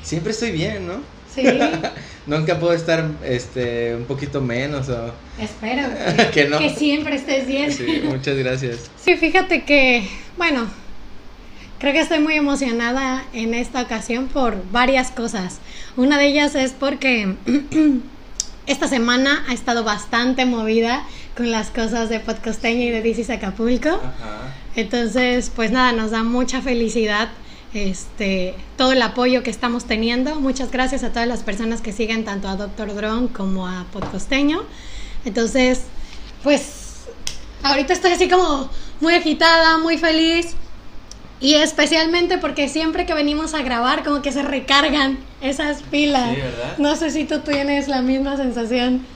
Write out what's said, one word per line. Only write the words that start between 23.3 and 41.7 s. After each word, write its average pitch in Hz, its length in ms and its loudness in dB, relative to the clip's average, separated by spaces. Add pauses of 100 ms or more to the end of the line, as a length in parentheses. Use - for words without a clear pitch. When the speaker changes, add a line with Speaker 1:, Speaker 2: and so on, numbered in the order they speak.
Speaker 2:
Acapulco. 226 580 0
Speaker 1:
Ajá. 131 640 -4 (220)
Speaker 2:
Entonces, 240 800 0
pues 220 160 0
nada, 254 220 4
nos 220 180 0
da 226 120 0
mucha 247 380 0
felicidad, 233 680 0 (440)
este, 190 840 -2 (220)
todo 262 140 6
el 262 100 6
apoyo 247 400 2
que 247 80 -4
estamos 240 360 -2
teniendo. 240 500 0
Muchas 269 360 0
gracias 262 320 0
a 226 60 0
todas 233 180 0
las 240 160 0
personas 226 380 -2
que 202 120 -4
siguen 220 320 -2
tanto 196 240 -4
a 190 80 -2
Doctor 208 360 -6
Drone 220 360 0
como 190 380 -2
a 180 260 -6
Podcosteño... 285 680 0 (600)
Entonces, 254 600 2 (600)
pues, 277 180 4 (1000)
ahorita 285 300 2
estoy 359 180 4
así 359 160 4
como 359 420 4 (300)
muy 330 160 4
agitada, 330 600 6
muy 330 200 2
feliz. 330 580 2 (840)
Y 285 140 6
especialmente 320 840 4